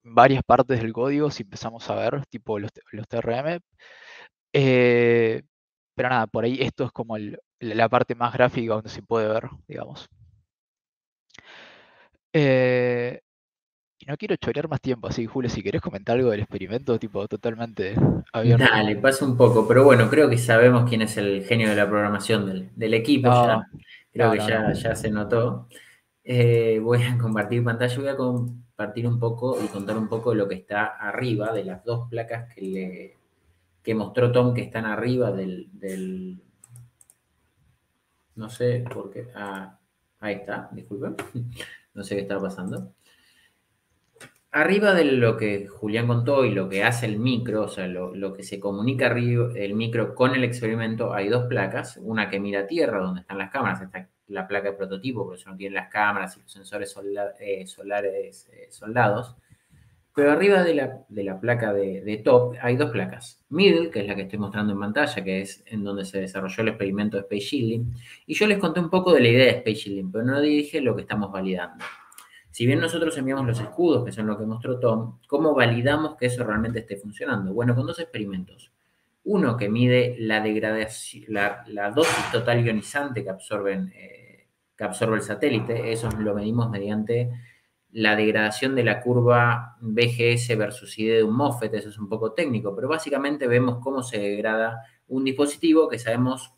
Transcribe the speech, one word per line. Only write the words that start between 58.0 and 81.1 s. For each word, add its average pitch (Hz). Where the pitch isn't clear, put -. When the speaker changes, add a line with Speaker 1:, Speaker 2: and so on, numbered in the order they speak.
Speaker 2:
eh, -
soldados, 113
pero 143
arriba 185
de 170
la, 135
de 104
la 95
placa 117
de, 98
de 104
top 123
hay 123
dos 147
placas. -
Middle, 165
que 107
es 101
la 101
que 95
estoy 95
mostrando 104
en 98
pantalla, 107
que 95
es -
en 110
donde 101
se 95
desarrolló 95
el 110
experimento 104
de 98
Space 104
Shielding, 117
y 156
yo 208
les 202
conté 180
un 170
poco 185
de 143
la 120
idea 123
de 110
Space 110
Shielding, 98
pero 110
no 135
dije 147
lo 120
que -
estamos 104
validando. 92
Si 117
bien 139
nosotros 165
enviamos 135
los 120
escudos, 127
que 101
son 107
lo 107
que 110
mostró 120
Tom, 113
¿cómo 151
validamos 127
que 127
eso 123
realmente 113
esté 101
funcionando? 101
Bueno, 120
con 123
dos -
experimentos. 101
Uno 170
que 101
mide 123
la 110
degradaci-, 107